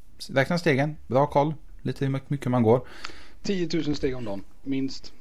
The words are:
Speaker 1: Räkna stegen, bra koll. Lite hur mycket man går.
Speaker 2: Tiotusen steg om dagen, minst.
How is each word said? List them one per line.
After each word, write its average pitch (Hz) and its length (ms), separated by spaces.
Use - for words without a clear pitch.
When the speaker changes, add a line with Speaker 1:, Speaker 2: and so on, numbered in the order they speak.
Speaker 1:
Räkna 135 280
stegen, 151 400
bra 135 200
koll. 147 260
Lite 131 240
hur 135 220
mycket 139 240
man 123 120
går. 117 240
Speaker 2:
Tiotusen 165 540
steg 131 200
om 123 100
dagen, 98 180
minst. 135 580